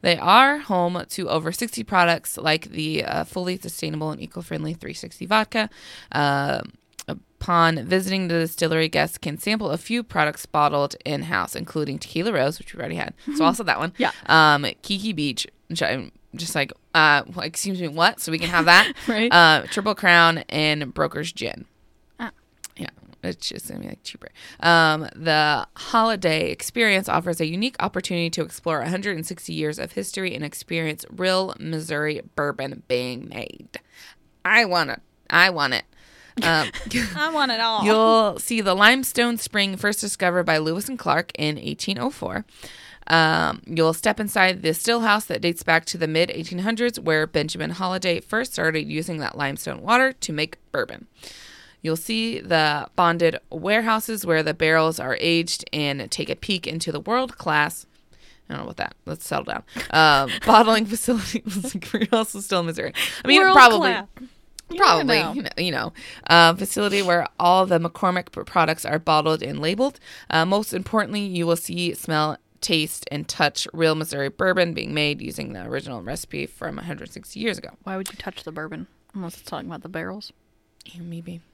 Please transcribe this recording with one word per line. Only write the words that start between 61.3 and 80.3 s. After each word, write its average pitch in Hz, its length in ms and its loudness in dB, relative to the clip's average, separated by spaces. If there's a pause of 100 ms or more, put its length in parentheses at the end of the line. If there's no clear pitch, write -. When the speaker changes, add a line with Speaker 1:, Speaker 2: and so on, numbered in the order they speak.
Speaker 1:
<laughs> - 20 -20
was 196 300 -6
like, 185 180 -8
we're 214 200 0
also 220 280 0
still 190 200 0
in 170 60 -2
Missouri. - 260 -6 (320)
I - 40 -2
mean, 285 120 8
Speaker 2:
World 381 160 8
Speaker 1:
probably. 254 360 10
Speaker 2:
class. 208 140 -6 (640)
You 339 60 -8
Speaker 1:
Probably, 311 400 4
Speaker 2:
never 160 140 0
know. - 40 -8
Speaker 1:
you 262 80 -6
know, - 140 -8
you 175 160 -2
know. 123 200 -4 (360)
Uh, 170 260 10
facility 202 480 -2
where 175 240 2 (140)
all 185 260 6
the 175 140 4
McCormick 180 500 -2
p-, - 140 -10
products 160 400 0
are 160 160 -2
bottled 156 420 2
and 143 180 -8
labeled. 202 380 -2 (300)
Uh, 160 160 4
most 202 300 0
importantly, 202 480 -2
you 180 240 -2
will 170 100 2
see, 170 380 -4
smell, 156 420 -2 (240)
taste, 156 500 -2
and 147 160 -8
touch - 460 -2
real 160 240 2
Missouri 143 320 -4
bourbon 180 460 0
being - 200 -6
made 147 280 -2
using - 320 -10
the 92 100 -12
original 120 380 -8
recipe 143 440 -10
from - 320 -12
a - 60 -12
hundred 160 260 -12
sixty - 300 -16
years 220 180 -4
ago. - 120 -16 (140)
Speaker 2:
Why 190 120 -8
would 190 160 -8
you - 60 -18
touch - 260 -12
the 156 80 -12
bourbon 160 340 -12 (280)
unless 180 260 -12
it's - 100 -20
talking - 180 -10
about 160 140 -12
the 170 60 -16
barrels? 190 420 -10 (540)